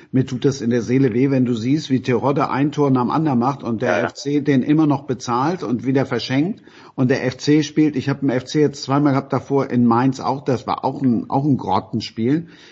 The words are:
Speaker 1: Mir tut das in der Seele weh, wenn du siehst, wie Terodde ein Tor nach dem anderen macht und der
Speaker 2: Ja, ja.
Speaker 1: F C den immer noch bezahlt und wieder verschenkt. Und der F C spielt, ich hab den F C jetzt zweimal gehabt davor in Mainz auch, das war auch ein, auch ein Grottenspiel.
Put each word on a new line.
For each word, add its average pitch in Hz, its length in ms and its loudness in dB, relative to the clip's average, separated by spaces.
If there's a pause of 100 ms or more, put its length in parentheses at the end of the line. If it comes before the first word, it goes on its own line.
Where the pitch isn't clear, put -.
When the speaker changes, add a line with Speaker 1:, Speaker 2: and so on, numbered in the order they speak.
(100)
Speaker 1:
Mir 131 160 2
tut 123 180 -6
das 135 160 2
in 117 100 -2
der 120 120 2
Seele 123 320 2
weh, 135 160 2
wenn 131 140 2
du 123 100 0
siehst, 131 340 -2
wie 131 140 0
Terodde 131 480 0
ein 139 220 0
Tor 143 180 0
nach 127 120 4
dem 117 100 0
anderen 143 260 0
macht 135 240 -2
und 110 180 -4
der 120 120 0
Speaker 2:
Ja, 87 60 0
ja. 82 80 0
Speaker 1:
F - 80 -6
C 143 260 -2
den 139 240 2
immer 151 240 2
noch 143 160 0
bezahlt 135 580 -2
und 117 240 -4
wieder 135 200 2
verschenkt. 131 580 -2 (320)
Und 131 160 2
der 107 120 -2
F 127 120 -2
C 151 260 2
spielt, 151 320 0
ich 135 140 -4
hab 139 100 -2
den 139 120 0
F 123 160 -2
C 151 160 0
jetzt 143 200 -2
zweimal 143 300 2
gehabt 135 200 -2
davor 135 380 -2
in 120 160 2
Mainz 127 320 4
auch, 131 240 -4
das 123 240 -2
war - 180 -4
auch 135 160 -4
ein, 120 300 0
auch 139 140 0
ein 139 120 2
Grottenspiel. 117 920 -2 (240)